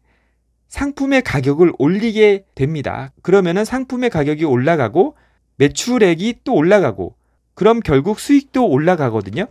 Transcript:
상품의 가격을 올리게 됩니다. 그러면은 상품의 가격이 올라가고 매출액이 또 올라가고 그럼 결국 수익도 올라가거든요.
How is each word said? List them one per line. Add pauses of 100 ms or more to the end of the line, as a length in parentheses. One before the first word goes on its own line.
(680)
상품의
가격을
올리게 (100)
됩니다. (100)
그러면은
상품의
가격이
올라가고 (420)
매출액이
또
올라가고 (380)
그럼
결국
수익도
올라가거든요.